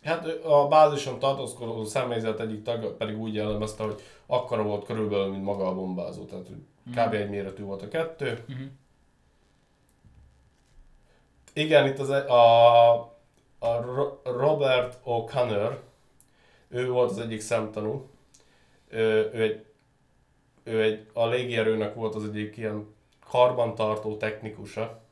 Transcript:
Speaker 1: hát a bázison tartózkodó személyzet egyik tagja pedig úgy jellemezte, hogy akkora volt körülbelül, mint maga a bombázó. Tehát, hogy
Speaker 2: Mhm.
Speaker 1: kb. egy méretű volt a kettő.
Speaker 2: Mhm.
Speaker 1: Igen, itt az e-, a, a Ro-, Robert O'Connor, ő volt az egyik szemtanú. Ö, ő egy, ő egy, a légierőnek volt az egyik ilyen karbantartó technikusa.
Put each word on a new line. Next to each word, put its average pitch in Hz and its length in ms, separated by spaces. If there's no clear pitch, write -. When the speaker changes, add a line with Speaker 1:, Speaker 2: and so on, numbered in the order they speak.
Speaker 1:
hát 165 220
a 143 240
bázison 143 520
tartózkodó 117 640
személyzet 113 560
egyik 110 240
tagja 113 320
pedig 107 240
úgy 110 140
jellemezte, 107 500
hogy 104 180
akkora 123 380
volt 104 220
körülbelül, 104 460
mint 98 120
maga 98 240
a 92 80
bombázó. 90 500
Tehát, 92 220
hogy - 100
Speaker 2:
Mhm. 120 240
Speaker 1:
kb. 107 60
egy 104 160
méretű 101 340
volt 98 180
a 98 60
kettő. 160 600
Speaker 2:
Mhm. 131 160
Speaker 1:
Igen, 151 340
itt 135 120
az 135 100
e-, 139 220
a, 117 600
a 117 220
Ro-, 127 420
Robert 131 840
O'Connor, 120 720
ő 127 220
volt 123 200
az 101 100
egyik 113 220
szemtanú. 107 680
Ö, 113 100
ő 117 80
egy, 107 240
ő 110 180
egy, 110 320
a 117 140
légierőnek 113 680
volt 110 200
az 107 80
egyik 107 340
ilyen 107 360
karbantartó 113 880
technikusa. 110 840